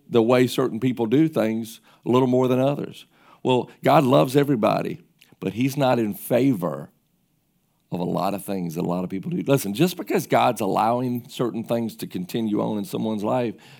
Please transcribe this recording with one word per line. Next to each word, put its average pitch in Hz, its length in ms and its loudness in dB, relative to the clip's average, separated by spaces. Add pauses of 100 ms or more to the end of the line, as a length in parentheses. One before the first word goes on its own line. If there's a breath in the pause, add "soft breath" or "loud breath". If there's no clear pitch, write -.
the 120 120 4
way 123 280 4
certain 117 320 -2
people 117 260 0
do 143 220 4
things 110 520 -2 (240 soft breath)
a - 40 -4
little 127 180 4
more 127 220 2
than 127 100 2
others. - 480 -4 (380 soft breath)
Well, 127 260 2 (140 loud breath)
God 143 180 6
loves 139 320 4
everybody, 113 640 0 (400 soft breath)
but 95 140 -6
he's 127 240 -2
not 127 240 2
in 107 120 -2
favor 95 800 -2 (1000)
of 90 80 -6
a 90 40 -2
lot 90 300 -2
of 87 100 -10
things 90 300 -6
that 87 80 -4
a 87 60 -4
lot 90 160 -2
of 87 60 -10
people 98 200 -8
do. 175 160 -4
Listen, 131 280 0
just 170 220 0
because - 300 -4
God's 120 340 2
allowing 117 680 0
certain 117 340 -4
things 117 340 -4
to 92 120 -10
continue 107 520 -4
on 110 180 -2
in 101 60 -6
someone's 110 380 -4
life 117 320 -2 (260 loud breath)